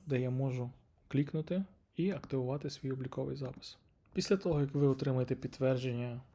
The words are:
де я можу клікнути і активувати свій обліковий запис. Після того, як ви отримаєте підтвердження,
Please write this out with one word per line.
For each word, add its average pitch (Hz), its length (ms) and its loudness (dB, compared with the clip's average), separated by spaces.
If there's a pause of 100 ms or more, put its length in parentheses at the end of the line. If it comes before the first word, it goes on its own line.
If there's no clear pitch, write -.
де 135 160 0
я 127 80 0
можу 127 420 -2 (360)
клікнути 160 560 0 (320)
і 180 160 2
активувати 135 580 -2
свій 135 220 -6
обліковий 131 440 -4
запис. - 420 -10 (360)
Після 190 240 2
того, 165 240 2
як 143 140 0
ви 143 120 6
отримаєте 131 480 2
підтвердження, 127 880 0 (140)